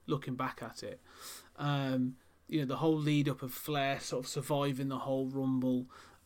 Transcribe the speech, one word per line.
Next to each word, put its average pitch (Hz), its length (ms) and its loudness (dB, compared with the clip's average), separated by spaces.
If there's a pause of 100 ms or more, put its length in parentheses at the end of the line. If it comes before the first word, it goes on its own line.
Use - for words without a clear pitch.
looking 131 280 -2
back 127 260 -4
at 110 220 -10
it. 101 180 -10 (560)
Um, 135 600 0 (320)
you 151 120 0
know, 135 60 0
the 131 100 -2
whole 160 200 4
lead 147 320 4
up 143 140 -2
of 127 100 -8
Flair 139 480 -2
sort 127 240 -4
of - 40 -10
surviving 143 600 0
the 135 100 -2
whole 135 300 0
Rumble, 127 580 2 (400)